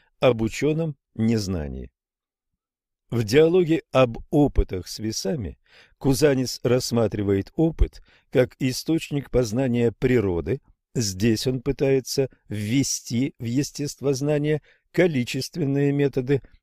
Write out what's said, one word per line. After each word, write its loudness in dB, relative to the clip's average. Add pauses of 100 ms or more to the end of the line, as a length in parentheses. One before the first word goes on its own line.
(180)
об 4
ученом -2 (180)
незнании. -2 (1200)
В 0
диалоге 2 (100)
об 2 (140)
опытах 0
с -14
весами -6 (400)
Кузанец 2
рассматривает 0
опыт 0 (280)
как 2
источник -4
познания 0
природы. 0 (320)
Здесь 0
он -2
пытается -2 (180)
ввести -2
в -10
естествознание -4 (280)
количественные 0
методы 0 (220)